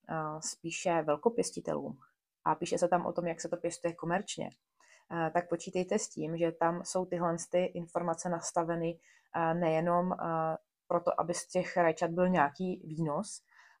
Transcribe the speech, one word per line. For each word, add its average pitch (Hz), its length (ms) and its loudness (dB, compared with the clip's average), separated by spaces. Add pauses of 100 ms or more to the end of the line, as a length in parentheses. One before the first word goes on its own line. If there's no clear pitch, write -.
a, 156 320 -4
spíše 165 640 0
velkopěstitelům 151 960 0 (460)
a - 100 4
píše 175 240 -2
se 175 100 4
tam 175 180 2
o 175 60 0
tom, 175 140 -2
jak 165 140 -4
se 165 80 -6
to 170 80 -4
pěstuje - 380 -4
komerčně, 175 560 -4 (580)
a, 165 220 -2
tak 175 180 0
počítejte 180 500 -2
s - 100 -6
tím, 165 300 -6
že 165 140 2
tam 170 320 0
jsou 185 220 -2
tyhle 175 300 0 (140)
ty 180 140 2
informace 175 640 -4
nastaveny, 165 680 -2 (340)
a, 165 220 2
nejenom, 175 580 2
a, 160 460 -2 (300)
proto, 170 320 2
aby 165 140 0
z - 120 -8
těch 180 300 -2
rajčat 165 340 4
byl 180 180 4
nějaký 180 580 2
výnos, 156 560 -4 (380)